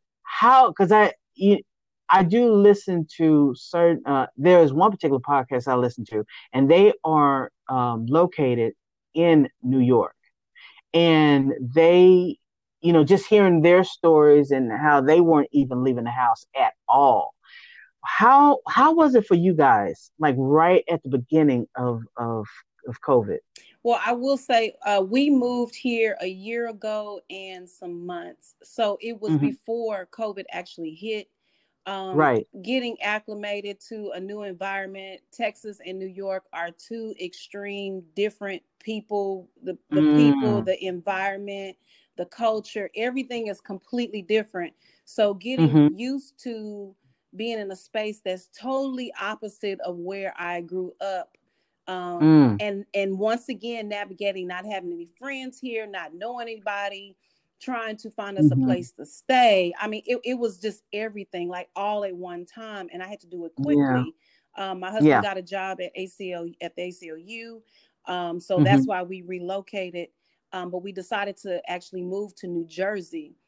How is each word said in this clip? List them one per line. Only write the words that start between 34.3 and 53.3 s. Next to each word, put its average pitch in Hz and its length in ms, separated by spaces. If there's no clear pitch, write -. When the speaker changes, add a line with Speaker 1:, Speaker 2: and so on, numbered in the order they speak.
Speaker 2:
environment. 190 800
Texas 214 520
and 185 140
New 196 80
York 190 460
are 170 180
two 220 500
extreme, 196 800
different 202 480
people, 202 680
the, 180 160
the 147 120
people, 143 480
Speaker 1:
Mm. - 40
Speaker 2:
the 185 180
environment, 196 920
the 175 100
culture, 220 680
everything 240 540
is 202 140
completely 214 600
different. 196 520
So 208 300
getting 190 340
Speaker 1:
Mm-hmm. 151 300
Speaker 2:
used 269 460
to 208 500
being 220 240
in 202 120
a 190 60
space 214 440
that's 185 280
totally 254 640
opposite 214 600
of 175 160
where 190 400
I 175 240
grew 180 400
up. 190 360
Um, 180 340
Speaker 1:
Mm. 151 400
Speaker 2:
and, 202 320
and 196 260
once 220 300